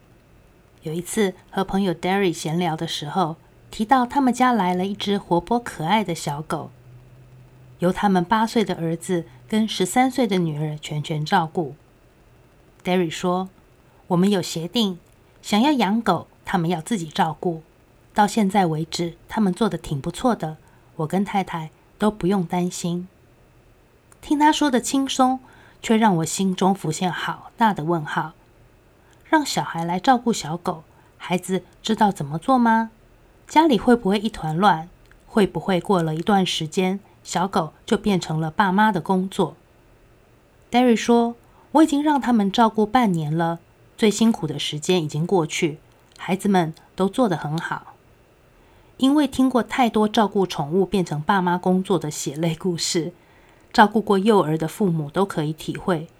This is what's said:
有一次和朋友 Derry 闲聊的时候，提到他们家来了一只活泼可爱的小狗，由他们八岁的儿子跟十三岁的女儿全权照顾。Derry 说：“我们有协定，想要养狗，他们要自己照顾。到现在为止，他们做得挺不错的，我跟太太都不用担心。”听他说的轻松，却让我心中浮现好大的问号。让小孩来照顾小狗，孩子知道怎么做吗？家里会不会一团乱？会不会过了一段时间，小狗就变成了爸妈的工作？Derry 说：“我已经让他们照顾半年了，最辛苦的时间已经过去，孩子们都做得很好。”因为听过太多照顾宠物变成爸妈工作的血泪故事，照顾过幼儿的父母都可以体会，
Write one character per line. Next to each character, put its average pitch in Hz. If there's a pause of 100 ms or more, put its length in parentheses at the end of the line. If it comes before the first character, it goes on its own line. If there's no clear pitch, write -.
(840)
有 156
一 170
次 190 (160)
和 196
朋 190
友 175
Derry 185
闲 160
聊 165
的 165
时 151
候， 160 (340)
提 -
到 254
他 247
们 254
家 254
来 185
了 180
一 196
只 202
活 175
泼 233
可 240
爱 208
的 170
小 151
狗， 139 (1080)
由 180
他 208
们 185
八 220
岁 220
的 175
儿 165
子 170 (240)
跟 220
十 185
三 254
岁 254
的 196
女 160
儿 151
全 151
权 151
照 170
顾。 151 (1080)
Derry 180
说 185 (600)
：“我 180
们 190
有 196
协 165
定， 196 (420)
想 208
要 294
养 226
狗， 180 (160)
他 -
们 165
要 170
自 226
己 165
照 160
顾。 160 (500)
到 208
现 202
在 190
为 160
止， 170 (160)
他 -
们 190
做 208
得 165
挺 143
不 170
错 233
的， 156 (400)
我 156
跟 185
太 185
太 160 (280)
都 208
不 208
用 190
担 180
心。” 180 (1120)
听 302
他 294
说 294
的 240
轻 269
松， 262 (420)
却 226
让 214
我 160
心 190
中 190
浮 160
现 180
好 -
大 220
的 151
问 165
号。 156 (960)
让 311
小 -
孩 165
来 175
照 254
顾 233
小 156
狗， - (340)
孩 -
子 180 (200)
知 220
道 208
怎 170
么 147
做 262
吗？ 226 (580)
家 320
里 254
会 240
不 214
会 202
一 208
团 156
乱？ 175 (380)
会 202
不 170
会 180
过 180
了 156
一 160
段 196
时 165
间， 185 (240)
小 180
狗 180 (120)
就 208
变 202
成 160
了 160
爸 190
妈 214
的 185
工 190
作？ 170 (1160)
Derry 240
说 233 (380)
：“我 311
已 -
经 285
让 294
他 240
们 202
照 226
顾 214
半 214
年 156
了， 170 (360)
最 214
辛 220
苦 170
的 143
时 147
间 180
已 151
经 147
过 175
去， 151 (400)
孩 -
子 185
们 170 (220)
都 185
做 220
得 165
很 151
好。” - (1040)
因 269
为 294
听 262
过 254
太 233
多 214
照 214
顾 190
宠 147
物 190
变 180
成 151
爸 196
妈 180
工 185
作 185
的 151
血 143
泪 160
故 175
事， 170 (640)
照 220
顾 208
过 202
幼 196
儿 156
的 156
父 -
母 156
都 185
可 175
以 151
体 -
会， 165 (120)